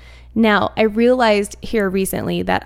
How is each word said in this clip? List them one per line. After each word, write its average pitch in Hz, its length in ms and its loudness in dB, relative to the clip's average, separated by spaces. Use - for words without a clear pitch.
Now, 214 440 2
I 214 60 2
realized 220 800 2
here 202 260 -2
recently 185 540 -4
that 185 240 -2